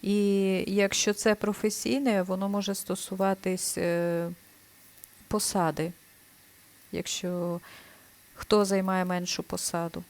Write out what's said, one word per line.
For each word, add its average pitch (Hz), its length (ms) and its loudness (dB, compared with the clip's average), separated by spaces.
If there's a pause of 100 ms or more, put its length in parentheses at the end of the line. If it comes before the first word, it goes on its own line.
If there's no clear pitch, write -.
І 202 120 2 (500)
якщо 196 460 2
це 214 220 2
професійне, 214 840 0
воно 190 280 -2
може 196 260 -2
стосуватись, 190 1000 -2
е, 170 520 0 (1000)
посади. 170 640 0 (1000)
Якщо 175 720 -4 (720)
хто 208 300 0
займає 190 400 2
меншу 180 380 -2
посаду 170 680 -4